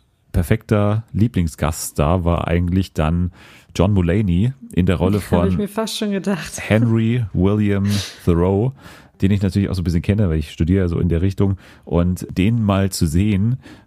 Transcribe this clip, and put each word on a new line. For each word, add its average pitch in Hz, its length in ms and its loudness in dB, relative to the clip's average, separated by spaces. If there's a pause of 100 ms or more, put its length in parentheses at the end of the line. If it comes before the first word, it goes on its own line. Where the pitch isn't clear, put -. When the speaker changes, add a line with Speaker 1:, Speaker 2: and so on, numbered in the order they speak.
(320)
Speaker 1:
perfekter 104 720 0 (100)
Lieblingsgaststar 85 1080 -2
war 85 240 0
eigentlich 87 460 0
dann 85 380 0 (440)
John 95 180 2
Mulaney 95 600 2 (200)
in 90 120 2
der 92 100 2
Rolle 92 220 2
Speaker 2:
<laughs> - 140 -6
Hab 87 140 4
ich 92 80 0
Speaker 1:
von - 40 0
Speaker 2:
mir 208 100 -2
fast 220 300 -6
schon 208 140 -4
gedacht. 185 420 -4 (140)
Speaker 1:
Henry 113 680 2
William 101 520 2 (400)
Thoreau, 98 480 2 (480)
den 98 100 2
ich 101 100 0
natürlich 101 280 0
auch 92 60 -4
so 92 60 -2
ein - 20 -4
bisschen 85 180 0
kenne, 101 280 0
weil 80 100 0
ich 76 120 -6
studiere 90 380 0
so 82 100 -2
in 85 100 0
der 85 120 0
Richtung. 98 360 0 (280)
Und 87 400 0 (120)
den 113 260 2
mal 98 280 2
zu - 140 -2
sehen, 101 520 0 (280)